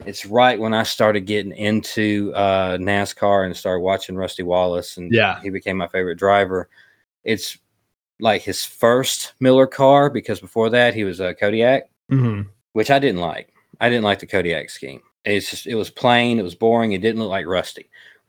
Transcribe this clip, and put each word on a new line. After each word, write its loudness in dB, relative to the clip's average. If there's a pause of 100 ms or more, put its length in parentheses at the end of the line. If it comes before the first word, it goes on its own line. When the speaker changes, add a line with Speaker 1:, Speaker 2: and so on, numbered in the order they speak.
Speaker 1:
It's -12
right 2
when -2
I 0
started 0
getting -4
into, -2
uh, 0
nascar 0
and -6
started -4
watching -2
Rusty -6
Wallace, -2
and -4
Speaker 2:
Yeah. 2
Speaker 1:
he -8
became -6
my -4
favorite -4
driver. 2 (560)
It's, -6 (600)
like, 0
his -6
first 0
Miller 6
car, 4
because -4
before -2
that 2
he -4
was -4
a -4
Kodiak, 2 (220)
Speaker 2:
Mm-hmm. 0 (220)
Speaker 1:
which 0
I 4
didn't 0
like. -8 (260)
I 2
didn't 0
like 2
the -16
Kodiak -4
scheme. -16 (220)
It's -2
just, -14
it -6
was -4
plain, 2
it -2
was -10
boring, 2
it -4
didn't -2
look -6
like -4
Rusty. -4 (420)